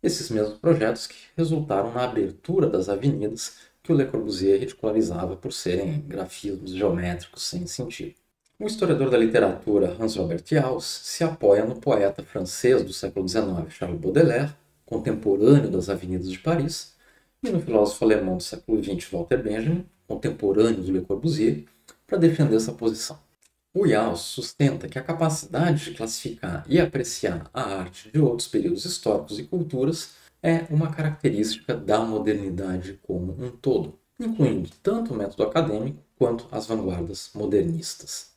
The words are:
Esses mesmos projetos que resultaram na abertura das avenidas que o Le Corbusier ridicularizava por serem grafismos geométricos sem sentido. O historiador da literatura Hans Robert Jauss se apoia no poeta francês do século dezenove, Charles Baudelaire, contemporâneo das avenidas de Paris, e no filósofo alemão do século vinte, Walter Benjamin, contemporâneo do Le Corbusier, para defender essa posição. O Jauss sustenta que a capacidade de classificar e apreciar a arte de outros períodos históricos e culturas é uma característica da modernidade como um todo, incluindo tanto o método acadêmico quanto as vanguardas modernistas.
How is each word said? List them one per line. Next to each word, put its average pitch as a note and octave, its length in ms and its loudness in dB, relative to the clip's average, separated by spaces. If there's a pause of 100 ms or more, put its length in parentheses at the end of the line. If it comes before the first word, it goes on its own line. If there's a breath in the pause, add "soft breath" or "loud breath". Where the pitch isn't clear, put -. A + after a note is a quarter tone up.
Esses - 280 -2
mesmos G#2+ 280 0
projetos A#2+ 480 2
que - 100 -16 (180)
resultaram D3+ 580 0
na B2 120 0
abertura B2 640 0
das F#2 220 0
avenidas A2 640 -2 (260 loud breath)
que - 100 0
o D#3 40 6
Le C#3 80 4
Corbusier G2 560 2
ridicularizava F#2 720 -2
por - 180 -10
serem F2+ 500 -2
grafismos F#2+ 720 -8
geométricos F2+ 680 -2
sem F2 240 -6
sentido. - 480 -10 (440)
O G#3 80 -6
historiador D#3+ 420 2
da B2 80 4
literatura G#2 840 4
Hans A2 180 -2
Robert E2 280 -4
Jauss C3 400 0 (200)
se - 200 -4
apoia G#2 400 4
no B2+ 120 -4
poeta G2+ 460 0
francês A2+ 600 2
do - 100 -6
século G2 320 -6
dezenove, F2+ 460 -2
Charles F2 280 -6
Baudelaire, C#3+ 560 2 (320)
contemporâneo A2 840 4
das F#2 180 -2
avenidas F#2 400 -4
de F#2 100 -8
Paris, D#3+ 560 -2 (500 soft breath)
e B3 40 -2
no F#3 120 0
filósofo G#2+ 440 2
alemão F#2+ 340 4
do - 40 -6
século - 400 -2
vinte, F#2 300 -6
Walter F2 280 0
Benjamin, A2+ 460 -2 (220)
contemporâneo G#2+ 720 2
do F2+ 80 -4
Le F#2 120 0
Corbusier, A2 600 0 (420 soft breath)
para G3 120 -2
defender D#3+ 380 4
essa A2+ 160 0
posição. - 440 -4 (560)
O F#3+ 140 2
Jauss A2+ 360 2
sustenta - 680 -2
que - 100 -8
a C3 40 -8
capacidade D#3 840 0
de G#2 80 -10
classificar - 760 -8
e E3 120 6
apreciar - 760 -2
a C3 80 -4 (140)
arte F#2 340 -12
de C#3+ 80 2
outros A#2+ 300 2
períodos F#2+ 360 -2
históricos - 540 -2
e - 60 -8
culturas D#3 680 -2 (320 loud breath)
é E3 260 2
uma D#3 220 2
característica B2 840 -2
da G#2+ 280 2
modernidade F#2+ 1000 -2
como F2+ 400 -6
um B2 80 -8
todo, A#2 480 -2 (220)
incluindo C#3+ 520 0 (120)
tanto A3+ 320 0
o - 20 -4
método G#2 280 -2
acadêmico A2 580 -2 (160)
quanto A#2 320 2
as G#2+ 160 -6
vanguardas F#2+ 640 -4
modernistas. G2 1040 -2